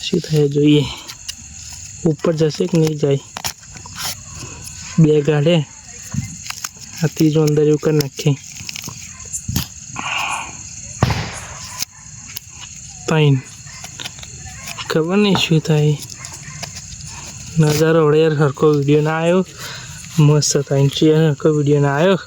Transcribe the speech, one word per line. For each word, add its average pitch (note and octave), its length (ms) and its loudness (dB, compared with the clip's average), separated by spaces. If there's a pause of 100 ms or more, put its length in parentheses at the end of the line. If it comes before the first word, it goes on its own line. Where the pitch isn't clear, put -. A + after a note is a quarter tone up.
શું F3 220 0
થાય D3+ 220 2
જોઈએ. D3 360 4 (1300)
ઉપર E3 300 -2
જશે D#3+ 300 0
કે F3 80 2
નહીં D#3 240 2
જાય. C#3 180 2 (1800)
બે D3+ 300 6
ગાળે. D3+ 280 4 (1500)
આ D3+ 120 0
ત્રીજો D#3 280 4
અંદર D3+ 280 4
એવું D3+ 140 2
કરી D#3 180 2
નાખીએ. C#3+ 300 0 (4000)
ત્રણ. D3+ 280 4 (1500)
ખબર E3 280 0
નહીં G3+ 280 4
શું D#3+ 160 4
થાય. D3+ 340 2 (1600)
નજારો D#3+ 480 4
હળે D#3 160 4
યાર D#3+ 180 4
હરખો D3 320 2
વીડિયો D3 300 4
ના D#3 180 0
આવ્યો. F3 220 2 (760)
મસ્ત D3 340 6 (160)
થાય C#3 200 4
છે - 180 2
યાર D#3 240 6
હરખો C#3+ 260 0
વીડિયો D3 260 4
ના C#3+ 140 2
આવ્યો. F3 300 4